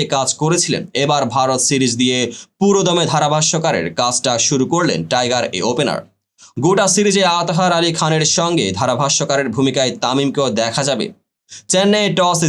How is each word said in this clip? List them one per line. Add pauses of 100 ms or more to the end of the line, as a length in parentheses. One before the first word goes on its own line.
কাজ (120)
করেছিলেন। (200)
এবার (140)
ভারত
সিরিজ
দিয়ে (400)
পুরোদমে
ধারাভাষ্যকারের
কাজটা (140)
শুরু
করলেন (120)
টাইগার (100)
এই
ওপেনার। (580)
গোটা
সিরিজে (160)
আতহার
আলী
খানের (120)
সঙ্গে (120)
ধারাভাষ্যকারের
ভূমিকায় (100)
তামিমকেও (120)
দেখা
যাবে। (640)
চেন্নাই
টস